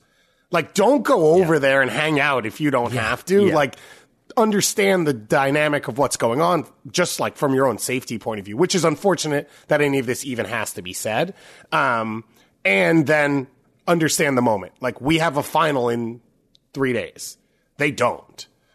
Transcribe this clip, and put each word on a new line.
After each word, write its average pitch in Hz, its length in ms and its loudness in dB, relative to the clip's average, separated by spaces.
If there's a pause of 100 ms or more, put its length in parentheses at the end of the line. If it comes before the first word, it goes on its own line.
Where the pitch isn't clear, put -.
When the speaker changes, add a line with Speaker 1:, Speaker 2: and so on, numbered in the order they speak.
(500)
Speaker 1:
Like, 170 240 -4
don't 220 280 4
go 170 320 4
over 170 200 4
Speaker 2:
Yeah. 147 60 2
Speaker 1:
there 135 220 4
and 123 80 0
hang 151 300 0
out 139 260 0
if 107 140 -8
you 147 100 0
don't 120 220 0
Speaker 2:
Yeah. 123 160 -2
Speaker 1:
have 123 180 -4
to. 196 220 4
Speaker 2:
Yeah. 156 60 2
Speaker 1:
Like, 143 220 0 (600)
understand 196 720 2
the 143 60 0
dynamic 139 760 0
of 117 100 -6
what's 135 180 0
going 123 240 0
on, 170 260 0 (240)
just, - 300 -2
like, 107 160 -4
from 139 180 0
your 135 120 2
own 110 120 0
safety 123 400 -6
point 110 220 -8
of 95 60 -14
view, 104 100 -10
which 180 180 0
is 165 100 0
unfortunate 156 640 0 (200)
that 151 120 2
any 139 180 2
of 120 80 -2
this 120 180 -4
even 117 220 -6
has 107 280 -6
to 98 80 -12
be 90 100 -12
said. 127 420 -4 (380)
Um, 113 520 -2 (400)
and 175 420 2
then 143 400 0 (400)
understand 156 500 0
the 120 60 2
moment. 101 380 0
Like, 123 200 -6
we 156 180 0
have 160 180 -2
a 139 60 0
final 143 460 0
in 120 320 -4 (540)
three 135 180 -2
days. - 460 -8 (400)
They 147 120 0
don't. 110 560 -4 (280)